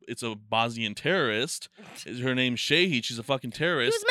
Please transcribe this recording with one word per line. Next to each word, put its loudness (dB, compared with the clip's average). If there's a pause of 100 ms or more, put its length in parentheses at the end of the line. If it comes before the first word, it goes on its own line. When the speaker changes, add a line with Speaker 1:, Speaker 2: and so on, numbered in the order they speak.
Speaker 1:
it's -8
a -4
Bosnian 0
terrorist. 0 (200)
Speaker 2:
<laughs> -16 (180)
Speaker 1:
Her 2
name's 2
Shahid. 2
She's -6
a -6
fucking -2
terrorist." 2
Speaker 2:
Who's -4